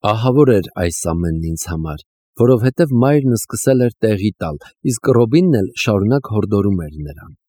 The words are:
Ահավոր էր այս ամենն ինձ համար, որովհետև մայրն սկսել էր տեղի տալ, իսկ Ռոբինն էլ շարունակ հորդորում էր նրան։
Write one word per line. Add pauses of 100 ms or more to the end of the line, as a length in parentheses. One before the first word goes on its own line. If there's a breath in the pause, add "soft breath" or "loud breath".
Ահավոր
էր
այս
ամենն
ինձ
համար, (340)
որովհետև
մայրն
սկսել
էր
տեղի
տալ, (200 loud breath)
իսկ
Ռոբինն
էլ
շարունակ
հորդորում
էր
նրան։ (160)